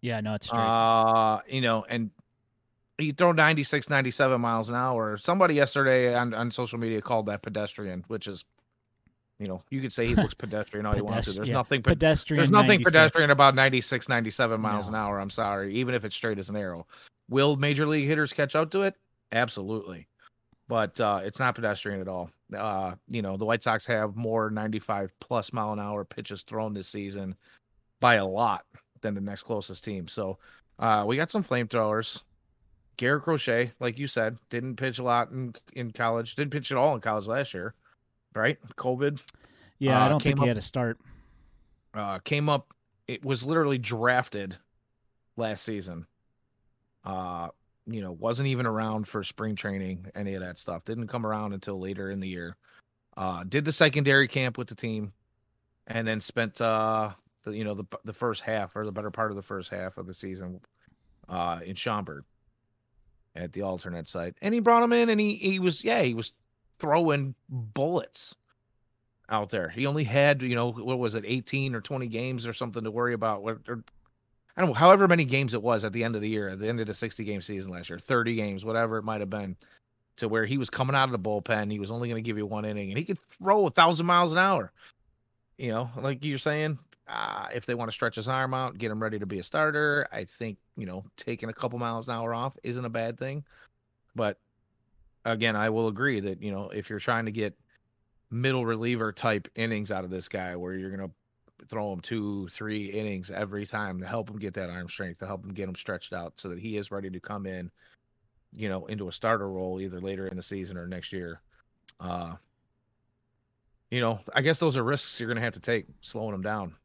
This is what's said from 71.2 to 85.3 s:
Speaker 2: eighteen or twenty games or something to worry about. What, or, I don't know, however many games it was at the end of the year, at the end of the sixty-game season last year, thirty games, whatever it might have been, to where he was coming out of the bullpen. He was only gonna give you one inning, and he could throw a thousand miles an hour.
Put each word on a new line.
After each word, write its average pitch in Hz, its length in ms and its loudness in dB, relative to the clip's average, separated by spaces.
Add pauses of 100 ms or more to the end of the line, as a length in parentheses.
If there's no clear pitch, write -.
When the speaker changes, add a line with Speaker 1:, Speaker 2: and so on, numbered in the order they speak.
Speaker 2:
eighteen 131 480 -2
or 113 60 -4
twenty 131 260 -6
games 117 400 -6
or 117 60 -6
something 113 320 -6
to 110 60 -2
worry 120 240 0
about. 107 280 0
What, 110 240 -4
or, 117 160 -6 (720)
I - 60 -4
don't 180 100 4
know, 120 40 0
however 185 340 10
many 170 160 6
games 131 300 0
it 110 80 -2
was 113 200 2
at 107 120 -4
the 117 100 0
end 117 100 -2
of 107 60 -2
the 107 80 -2
year, 104 220 -2
at 95 80 -10
the 107 100 -4
end 117 120 -2
of 110 60 -2
the 104 80 -6
sixty-game 104 460 -6
season 95 300 -8
last 90 180 -12
year, 85 100 -10
thirty 117 360 2
games, 101 300 -4
whatever 113 340 0
it 107 40 -6
might 110 180 -4
have 101 100 -6
been, 98 260 -6 (600)
to 117 120 -4
where 110 160 2
he 135 140 0
was 127 100 -2
coming 131 260 0
out 135 140 4
of 123 40 -4
the 117 60 -2
bullpen. 104 540 -2
He 104 60 -4
was 101 120 -6
only 120 180 -4
gonna 113 120 -4
give 110 160 -4
you 107 80 -2
one 107 220 -4
inning, 104 240 -6
and 104 80 -4
he 165 60 -4
could 190 140 -4 (120)
throw 196 360 4
a 151 40 2
thousand 170 340 6
miles 175 280 6
an 170 60 2
hour. 185 320 2 (840)